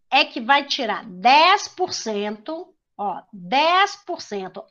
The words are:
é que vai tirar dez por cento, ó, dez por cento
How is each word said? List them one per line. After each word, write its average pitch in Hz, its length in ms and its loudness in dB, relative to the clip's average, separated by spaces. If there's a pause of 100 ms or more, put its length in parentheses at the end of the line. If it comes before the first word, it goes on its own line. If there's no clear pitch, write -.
(120)
é 277 120 4
que 294 160 -6
vai 277 260 2
tirar 214 400 -4
dez 269 640 4
por - 240 -6
cento, 214 800 -8 (240)
ó, 202 240 -6 (120)
dez 311 640 2 (100)
por - 160 -10
cento 190 500 -10